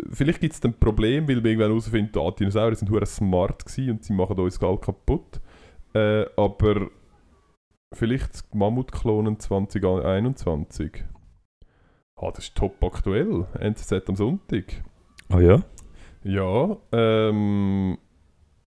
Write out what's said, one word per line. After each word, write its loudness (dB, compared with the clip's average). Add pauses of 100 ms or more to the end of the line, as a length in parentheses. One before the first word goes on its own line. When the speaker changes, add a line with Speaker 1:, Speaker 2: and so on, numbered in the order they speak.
(100)
Speaker 1:
vielleicht 0
gibt's -2
dann 2
ein -8
Problem, 2
weil 2
man 0
irgendwann 2
herausfindet, 0
ah, 0
die -6
Dinosaurier 2
sind -2
hure 2
smart 0
gsi -4
und -4
sie -4
machen 0
uns -2
all 0
kaputt. -4 (520)
Äh, 2 (120)
aber 2 (1040)
vielleicht -4
Mammutklonen 0
zwanzig -4
einundzwanzig. -2 (1120)
Ah, -8
das -14
ist -16
top -2
aktuell. 0 (120)
N -2
Z -14
Z -2
am -2
Sonntag. -4 (460)
Speaker 2:
Ah 4
ja? 8 (640)
Speaker 1:
Ja, 0 (160)
ähm, 2 (760)